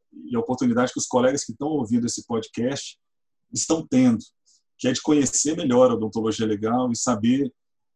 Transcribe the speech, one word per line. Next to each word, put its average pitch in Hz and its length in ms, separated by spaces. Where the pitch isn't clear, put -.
e - 100
a 233 40
oportunidade 127 520
que - 60
os - 80
colegas 127 400
que - 60
estão 143 160
ouvindo 120 400
esse - 180
podcast 117 760
estão - 320
tendo, 127 380
que - 100
é 127 40
de 127 100
conhecer 147 540
melhor 127 360
a - 20
odontologia 110 520
legal 110 460
e 117 40
saber, 123 580